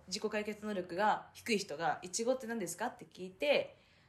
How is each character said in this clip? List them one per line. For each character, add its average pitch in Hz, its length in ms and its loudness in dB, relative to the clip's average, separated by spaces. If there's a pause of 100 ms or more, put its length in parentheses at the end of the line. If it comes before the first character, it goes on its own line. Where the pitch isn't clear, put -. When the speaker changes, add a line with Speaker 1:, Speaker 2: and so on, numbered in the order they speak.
Speaker 1:
う - 20 -20
自 190 120 -4
己 214 100 0
解 208 140 0
決 214 220 -8
能 208 80 -4
力 180 220 -4
が 202 360 2
低 - 220 0
い 196 40 4
人 - 200 -4
が、 160 240 2
Speaker 2:
う 180 40 -12
ん。 - 20 -8
Speaker 1:
「イ - 20 -8
チ 226 140 -2
ゴ 247 100 4
っ 254 40 0
て 226 80 -8
何 233 120 -2
で 180 80 -2
す - 100 -8
か？」 226 120 -2
っ 247 100 -8
て - 80 -16
聞 185 200 -12
い 185 40 -10
て、 - 480 2 (300)